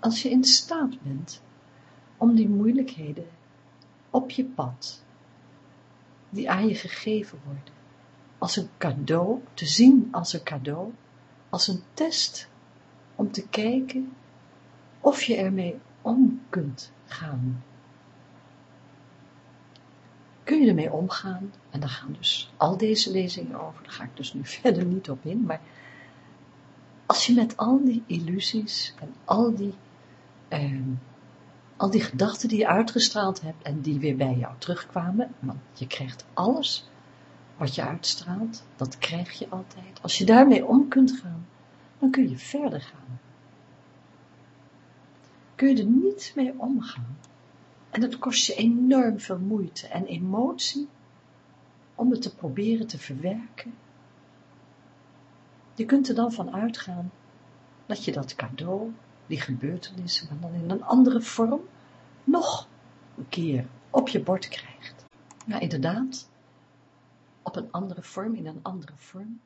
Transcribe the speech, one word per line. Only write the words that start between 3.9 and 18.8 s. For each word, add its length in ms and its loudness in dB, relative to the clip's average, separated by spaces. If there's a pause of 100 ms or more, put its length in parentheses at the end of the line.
op 200 0
je 140 -2
pad, 600 -8 (1300)
die 200 -4
aan 180 2
je 60 2
gegeven 720 -6
worden, 300 -12 (640)
als 180 -2
een 120 -4 (100)
cadeau, 600 0 (140)
te 120 -8
zien 440 10
als 220 -4
een 100 -6
cadeau, 500 -8 (560)
als 200 0
een 140 -4 (120)
test 540 -2 (680)
om 160 -2
te 180 -8
kijken 640 -2 (880)
of 220 4
je 140 0
ermee 420 -2 (240)
om 460 4
kunt 440 -6 (140)
gaan. 580 -6 (2750)